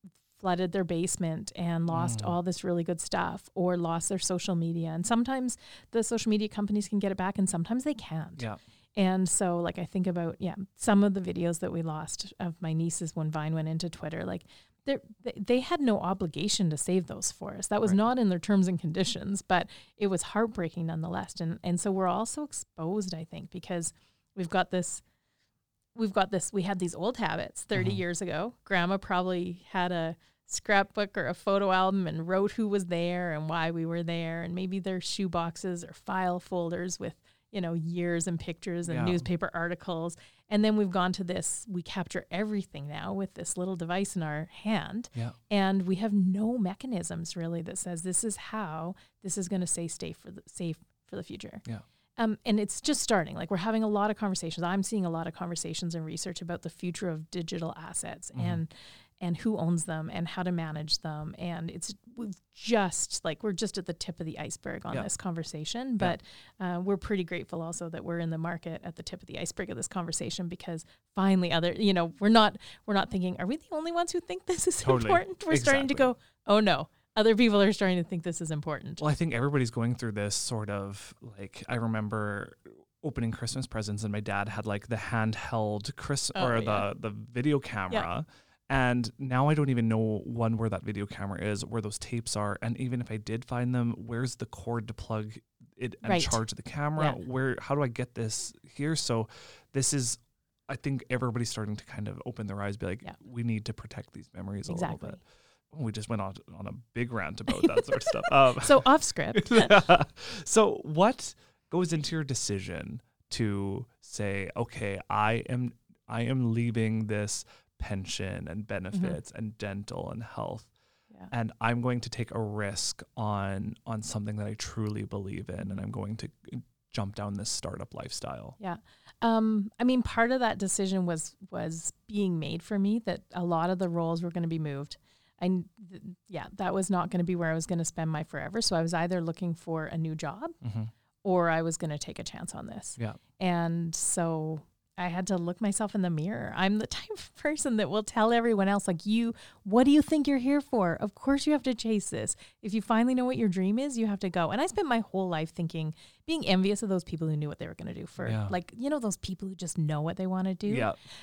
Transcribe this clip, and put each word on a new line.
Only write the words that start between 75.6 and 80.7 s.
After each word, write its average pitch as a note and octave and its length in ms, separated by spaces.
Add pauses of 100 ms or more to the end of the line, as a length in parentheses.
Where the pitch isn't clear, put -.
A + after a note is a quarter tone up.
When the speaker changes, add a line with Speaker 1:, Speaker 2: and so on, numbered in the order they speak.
Speaker 1:
to C#4 60
Speaker 2:
Exactly. B3+ 200
Speaker 1:
go, - 40 (280)
"Oh G#3 140
no, E3 280 (260)
other A3 220
people G#3+ 240
are G3 140
starting F#3 240
to E3+ 60
think E3+ 180
this E3+ 180
is D#3+ 100
important." D3+ 520
Speaker 2:
Well, D3+ 80
I C#3+ 40
think E3 200
everybody's B2+ 360
going A#2 260
through A2+ 160
this G#2 220
sort G#2+ 360